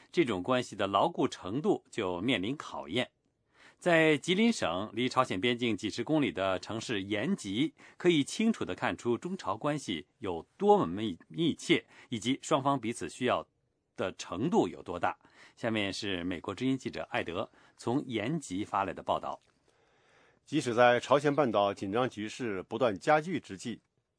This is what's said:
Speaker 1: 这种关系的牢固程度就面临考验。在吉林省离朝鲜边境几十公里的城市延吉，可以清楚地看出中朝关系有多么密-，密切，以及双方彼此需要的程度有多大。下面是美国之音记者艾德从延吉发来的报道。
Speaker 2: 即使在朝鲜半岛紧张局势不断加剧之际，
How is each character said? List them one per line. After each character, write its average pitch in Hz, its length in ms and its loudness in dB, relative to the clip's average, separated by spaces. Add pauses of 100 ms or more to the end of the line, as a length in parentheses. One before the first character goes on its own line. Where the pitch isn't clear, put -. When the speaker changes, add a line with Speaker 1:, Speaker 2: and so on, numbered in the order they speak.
(120)
Speaker 1:
这 170 140 4
种 101 160 0
关 123 200 2
系 120 140 -8
的 98 120 0
牢 98 200 4
固 170 200 0
程 107 340 -8
度 175 300 2
就 90 280 -2
面 110 220 2
临 120 160 -4
考 71 300 -10
验。 120 200 -2 (720)
在 160 400 6
吉 165 160 0
林 226 180 6
省 95 400 -2
离 120 160 0
朝 131 160 2
鲜 110 160 -2
边 120 160 2
境 117 220 0
几 107 100 -4
十 107 160 -4
公 156 160 0
里 120 120 0
的 95 260 0
城 107 240 -8
市 104 220 -4
延 104 320 -2
吉， 107 400 -2 (200)
可 - 140 2
以 156 140 6
清 220 280 0
楚 147 140 -4
地 87 80 -4
看 101 240 -2
出 120 180 0
中 180 220 -6
朝 - 180 -6
关 147 220 -2
系 180 300 -6 (100)
有 85 260 -6 (140)
多 208 180 6
么 160 120 4
密-， 98 280 -4 (140)
密 160 240 0
切， - 320 0 (240)
以 123 80 -4
及 101 240 -2
双 143 220 0
方 139 160 2
彼 110 120 -4
此 92 160 -6
需 127 180 -6
要 95 200 0 (500)
的 95 180 -2
程 101 360 -4
度 156 180 4
有 71 140 -10
多 87 180 -8
大。 92 160 0 (400)
下 117 140 -4
面 104 240 0
是 92 300 -4
美 87 180 -4
国 98 140 -8
之 123 100 -4
音 131 100 0
记 131 140 -6
者 80 220 -8
艾 113 120 -2
德 92 240 -6 (300)
从 123 300 -2
延 123 320 -4
吉 98 260 -6
发 98 180 0
来 90 80 -4
的 78 120 -10
报 82 160 -2
道。 71 200 -8 (1040)
Speaker 2:
即 147 160 -2
使 120 120 0
在 123 240 8
朝 127 220 4
鲜 143 160 2
半 139 160 4
岛 101 220 4
紧 98 180 -6
张 120 180 2
局 104 160 -8
势 107 380 -6
不 110 140 -6
断 113 200 2
加 151 220 4
剧 160 180 -4
之 98 200 -10
际， 110 240 -8 (380)